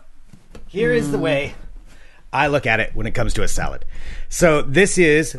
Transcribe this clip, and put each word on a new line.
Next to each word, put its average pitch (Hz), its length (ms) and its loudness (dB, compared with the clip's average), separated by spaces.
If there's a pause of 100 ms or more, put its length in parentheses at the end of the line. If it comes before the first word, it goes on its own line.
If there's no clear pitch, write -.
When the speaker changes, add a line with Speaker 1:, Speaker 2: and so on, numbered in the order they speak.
(680)
Speaker 1:
here 160 240 0
is 147 200 0
the - 60 -2
Speaker 2:
Hmm. 165 60 -2
Speaker 1:
way 143 320 -2 (760)
I 139 140 2
look 143 200 0
at 110 140 2
it - 120 -2
when 110 140 -2
it 110 60 -2
comes 110 220 2
to 101 80 2
a - 40 4
salad. 73 380 0 (420)
So, 156 340 2
this 143 360 2
is 156 420 2